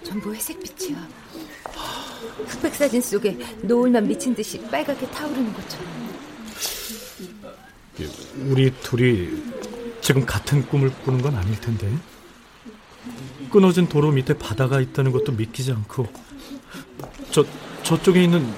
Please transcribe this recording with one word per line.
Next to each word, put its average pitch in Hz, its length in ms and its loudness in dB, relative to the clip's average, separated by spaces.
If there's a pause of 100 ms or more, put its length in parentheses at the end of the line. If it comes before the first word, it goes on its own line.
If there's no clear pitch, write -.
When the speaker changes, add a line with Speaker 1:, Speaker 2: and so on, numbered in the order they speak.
Speaker 1:
전부 202 300 -6
회색빛이야. 311 720 -8 (1400)
흑백 277 280 -4
사진 247 260 4
속에 208 360 0 (240)
노을만 240 460 6
미친 247 280 0
듯이 208 260 -6
빨갛게 269 500 -4
타오르는 269 420 -2
것처럼. 180 420 -10 (2500)
Speaker 2:
우리 131 220 6 (100)
둘이 117 480 4 (720)
지금 135 240 0
같은 - 420 0
꿈을 135 240 2 (120)
꾸는 131 180 0
건 143 140 0
아닐 104 240 0
텐데. 107 320 -2 (1600)
끊어진 185 360 8
도로 151 240 4
밑에 139 260 4
바다가 131 440 2
있다는 131 300 2
것도 127 200 2
믿기지 120 400 -2
않고, 110 360 -2 (1200)
저, 147 140 6 (380)
저쪽에 175 400 6
있는 170 220 6 (120)